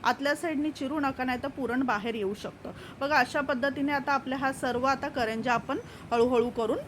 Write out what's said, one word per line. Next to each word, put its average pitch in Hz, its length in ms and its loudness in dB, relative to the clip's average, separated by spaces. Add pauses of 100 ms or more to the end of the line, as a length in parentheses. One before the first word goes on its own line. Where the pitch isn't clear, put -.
आतल्या 269 320 2
साईडनी 302 360 0
चिरू 285 280 -4
नका, 269 240 0
नाही 254 200 0
तर 285 40 -4
पुरण 262 360 0
बाहेर 220 320 0
येऊ 202 180 -2
शकतं. - 380 -10 (280)
बघा, 285 180 2
अशा 277 240 4
पद्धतीने 277 500 0
आता 277 200 0
आपल्या 269 260 0
ह्या 269 160 0
सर्व 247 320 0
आता 269 220 2
करंज्या 240 460 0
आपण 247 240 0 (340)
हळूहळू 240 380 4
करून 233 280 0 (100)